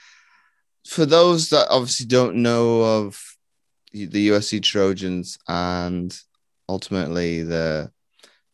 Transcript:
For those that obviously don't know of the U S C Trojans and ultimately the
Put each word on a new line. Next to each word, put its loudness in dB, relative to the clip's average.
For 0
those 4
that 4
obviously 0
don't 2
know 2
of -2
the -4
U 4
S -2
C -4
Trojans -2
and -4
ultimately -4
the -4